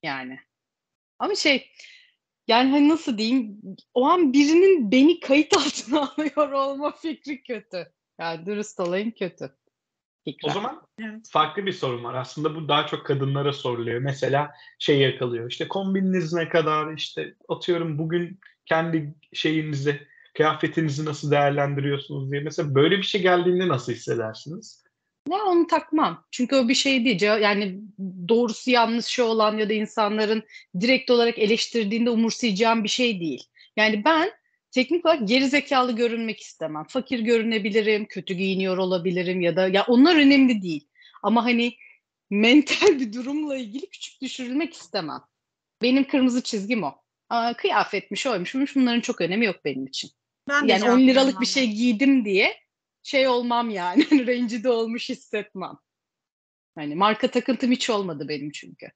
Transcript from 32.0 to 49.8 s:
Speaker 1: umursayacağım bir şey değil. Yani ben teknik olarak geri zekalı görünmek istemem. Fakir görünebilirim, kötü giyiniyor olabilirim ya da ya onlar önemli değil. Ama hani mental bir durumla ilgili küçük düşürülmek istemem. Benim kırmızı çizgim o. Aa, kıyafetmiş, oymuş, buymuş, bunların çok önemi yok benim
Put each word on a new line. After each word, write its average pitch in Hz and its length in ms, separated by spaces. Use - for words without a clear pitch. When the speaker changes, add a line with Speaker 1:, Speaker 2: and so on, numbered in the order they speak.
Speaker 1:
umursayacağım 226 760
bir 214 60
şey 233 300
değil. 151 240
Yani 214 280
ben 320 260
teknik 311 340
olarak 311 220
geri 262 200
zekalı 262 480
görünmek 226 440
istemem. 156 500
Fakir 254 300
görünebilirim, 220 840
kötü 190 280
giyiniyor 190 440
olabilirim 185 640
ya 170 140
da 185 120
ya 196 200
onlar 269 280
önemli 269 460
değil. 165 260
Ama 220 220
hani 240 280
mental 277 720
bir 220 140
durumla 277 440
ilgili 247 320
küçük - 320
düşürülmek 262 520
istemem. 151 480
Benim 262 260
kırmızı 254 360
çizgim 208 400
o. 139 80
Aa, 233 240
kıyafetmiş, 208 760
oymuş, 185 280
buymuş, 269 200
bunların 240 260
çok 226 200
önemi 190 240
yok 190 100
benim 135 220